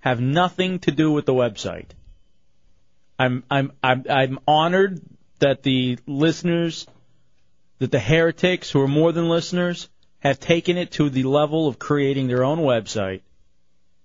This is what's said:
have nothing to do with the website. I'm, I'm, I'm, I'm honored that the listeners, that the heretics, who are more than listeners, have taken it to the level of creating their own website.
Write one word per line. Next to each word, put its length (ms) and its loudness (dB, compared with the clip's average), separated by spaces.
have 200 -2
nothing 600 0
to 120 -2
do 200 2
with 140 0
the 80 2
website. 540 -4
I'm, 320 0
I'm, 220 0
I'm, 260 2
I'm 300 0
honored 540 2
that 220 2
the 440 0
listeners, 800 -2
that 120 -2
the 80 0
heretics, 720 0
who 100 2
are 80 2
more 240 2
than 160 0
listeners, 600 -2
have 200 0
taken 380 0
it 140 -6
to 180 0
the 140 -2
level 420 0
of 120 -4
creating 500 0
their 160 2
own 160 0
website. 600 -2